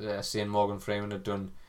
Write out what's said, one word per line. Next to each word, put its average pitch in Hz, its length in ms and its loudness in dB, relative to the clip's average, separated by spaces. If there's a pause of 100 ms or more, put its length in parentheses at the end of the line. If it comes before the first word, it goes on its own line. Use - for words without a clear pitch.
uh, 101 180 -2
saying 104 260 0
Morgan 104 300 4
Freeman 104 320 -2
had 95 140 -4
done 98 280 -2 (160)